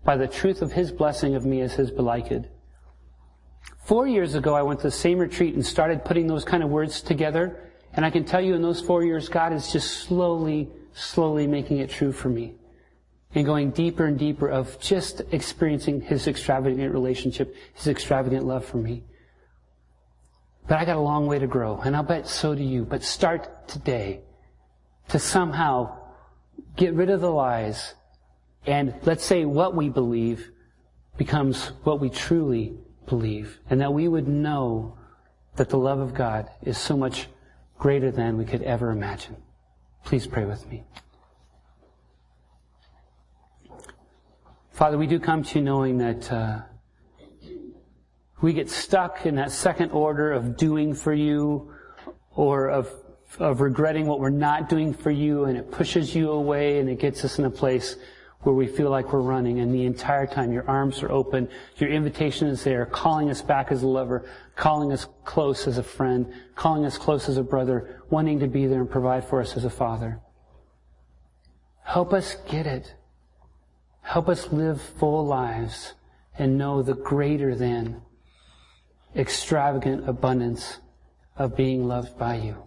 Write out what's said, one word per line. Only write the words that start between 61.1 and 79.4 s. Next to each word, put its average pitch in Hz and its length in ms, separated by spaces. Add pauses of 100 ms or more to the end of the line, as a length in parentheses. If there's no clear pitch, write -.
open, 135 340 (300)
your 147 140
invitation 151 580
is 135 160
there, 123 220
calling 156 420
us 135 140
back 135 280
as 127 120
a 131 40
lover, 127 380 (320)
calling 151 360
us 131 140 (200)
close 139 400
as 120 100
a 123 60
friend, 127 500 (220)
calling 156 320
us 131 100
close 147 320
as 131 80
a 135 60
brother, 127 640
wanting 156 320
to 143 60
be 135 200
there 131 140
and 123 100
provide 127 380
for 131 140
us - 160
as 120 80
a 117 40
father. 113 520 (1600)
Help 175 300
us - 220 (120)
get 156 180
it. 131 280 (1080)
Help 170 300
us - 200
live 151 300
full 151 460
lives 117 640 (460)
and 135 180
know 139 240
the 131 140
greater 143 600
than 117 460 (1120)
extravagant 135 920